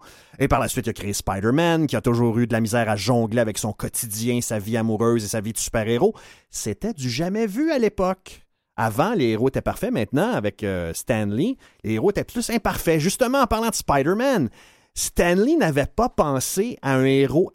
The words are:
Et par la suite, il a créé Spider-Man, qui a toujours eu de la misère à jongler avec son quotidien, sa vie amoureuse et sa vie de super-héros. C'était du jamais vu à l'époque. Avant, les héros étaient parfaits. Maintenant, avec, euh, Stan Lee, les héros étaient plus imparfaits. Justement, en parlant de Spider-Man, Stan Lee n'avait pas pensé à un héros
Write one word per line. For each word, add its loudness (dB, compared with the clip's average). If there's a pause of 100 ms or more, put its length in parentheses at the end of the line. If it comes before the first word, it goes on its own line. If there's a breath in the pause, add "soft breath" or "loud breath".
(400 loud breath)
Et 2
par 2
la -2
suite, -4
il -2
a -2
créé -8
Spider-Man, 2
qui -2
a -4
toujours 2
eu 2
de -4
la 2
misère 0
à 0
jongler 0
avec -2
son -4
quotidien, -4
sa -4
vie -4
amoureuse 2
et -6
sa -4
vie -6
de -10
super-héros. 0 (360 loud breath)
C'était -6
du -6
jamais -2
vu -2
à 0
l'époque. -2 (320)
Avant, 0
les 2
héros 2
étaient -2
parfaits. -2
Maintenant, 0
avec, -4
euh, -2
Stan -2
Lee, -2 (260 soft breath)
les -2
héros 2
étaient -2
plus -6
imparfaits. 0
Justement, 2
en 4
parlant 0
de -2
Spider-Man, 2 (440 soft breath)
Stan 0
Lee 4
n'avait 2
pas 0
pensé -2
à 0
un 4
héros 2